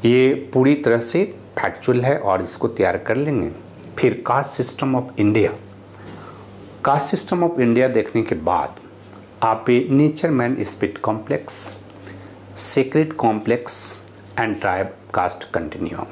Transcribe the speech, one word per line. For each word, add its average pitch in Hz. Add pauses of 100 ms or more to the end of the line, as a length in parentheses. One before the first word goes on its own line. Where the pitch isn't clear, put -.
ये 127 (200)
पूरी 135
तरह 117
से 165 (360)
factual 123
है 131
और 95
इसको -
तैयार 95
कर -
लेंगे। 139 (480)
फिर -
caste 139
system 131
of 123
India, 104 (1400)
caste 147
system 175
of 170
India 120
देखने 113
के -
बाद 78 (600)
आप 110
ये 123
nature 151
man 120
spirit -
complex, - (960)
sacred 151
complex 113 (580)
and 110
tribe 95 (240)
caste -
continuum 82